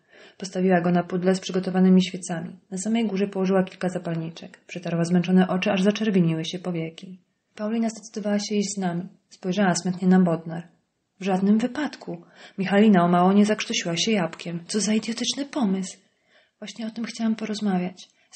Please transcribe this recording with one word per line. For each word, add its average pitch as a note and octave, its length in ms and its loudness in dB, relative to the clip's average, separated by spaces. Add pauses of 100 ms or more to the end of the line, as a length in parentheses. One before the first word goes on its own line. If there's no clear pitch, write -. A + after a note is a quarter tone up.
(380)
Postawiła F#3 440 2
go F3 100 2
na F3 120 2
pudle F#3 320 0
z F#3 40 -4
przygotowanymi F#3 640 4
świecami. F3 520 -8 (160)
Na F#3+ 60 -8
samej A3+ 280 -2
górze G3 220 -2
położyła F#3+ 360 0
kilka F#3 260 -6
zapalniczek. E3 800 -8
Przetarła E3+ 360 -4
zmęczone F3+ 440 4
oczy, F#3 240 0
aż F#3 120 2
zaczerwieniły F#3 600 2
się F3+ 140 -8
powieki. F3 600 -8 (360)
"Paulina A3+ 340 -2
zdecydowała G#3 500 -4
się G#3 160 -4
iść G3 200 0
z - 20 -10
nami". F3+ 300 -4 (220)
Spojrzała F#3 460 0
smętnie F3+ 320 -2
na F#3 120 8
Bodnar. E3 480 0 (520)
"W F#3+ 40 -12
żadnym G3 340 2
wypadku". B3 640 -6 (360)
Michalina G3 460 4
o F3 40 2
mało F3+ 260 4
nie G#3 120 6
zakrztusiła G#3 520 -2
się A3+ 140 0
jabłkiem. E3+ 560 -4
"Co G#3+ 120 -2
za G3+ 140 0
idiotyczny A#3 520 -4
pomysł". F#3+ 520 -2 (600)
"Właśnie A3 280 -12
o A3 40 -10
tym A#3 140 -8
chciałam A3+ 300 -2
porozmawiać". G3+ 720 -4 (260)